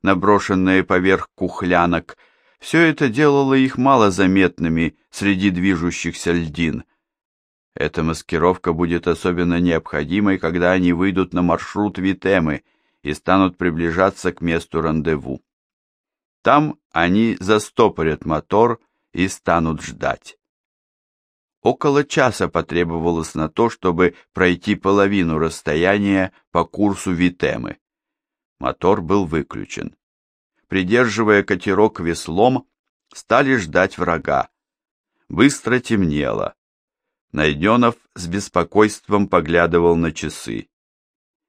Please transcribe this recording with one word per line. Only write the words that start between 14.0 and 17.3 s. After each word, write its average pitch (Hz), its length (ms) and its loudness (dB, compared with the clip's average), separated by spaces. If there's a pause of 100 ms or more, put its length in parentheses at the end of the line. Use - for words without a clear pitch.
к - 80 -14
месту 82 400 -2
рандеву. 78 600 -4 (1000)
Там 147 380 2 (120)
они 98 480 0